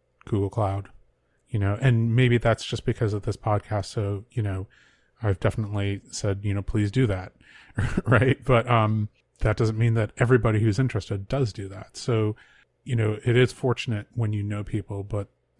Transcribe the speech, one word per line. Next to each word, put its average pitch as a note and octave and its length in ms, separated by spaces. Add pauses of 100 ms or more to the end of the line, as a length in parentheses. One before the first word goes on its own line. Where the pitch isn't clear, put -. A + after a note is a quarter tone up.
(240)
Google G2+ 260
Cloud, G2 380 (600)
you A2+ 100
know, G2+ 220
and A#2 340
maybe A#2+ 240
that's A2+ 260
just - 200
because A2 280
of G2+ 100
this G#2 140
podcast. G#2 500
So, G2+ 440
you A#2 120
know, F#2+ 260 (520)
I've G2+ 200
definitely G2+ 600 (120)
said, G2 300
you G2+ 120
know, G2+ 80
"Please G#2 300
do B2+ 160
that," F#2 240 (380)
<laughs> - 360
right? B2+ 380
But, A#2+ 260
um, G#2+ 380 (320)
that G#2+ 160
doesn't A2 200
mean A2+ 180
that A2 240
everybody A#2 420
who's G#2+ 180
interested G#2 500
does C3 240
do G2 160
that. G2 280
So, G#2+ 400 (480)
you C3 100
know, G#2+ 300
it A#2+ 120
is B2+ 160
fortunate A#2+ 600
when A2 180
you G#2 120
know G#2 180
people, G2+ 400
but G2+ 260 (320)